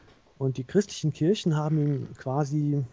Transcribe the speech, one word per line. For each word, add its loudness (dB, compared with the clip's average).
und -2
die -6
christlichen 0
Kirchen 2
haben 0
ihn 0
quasi 0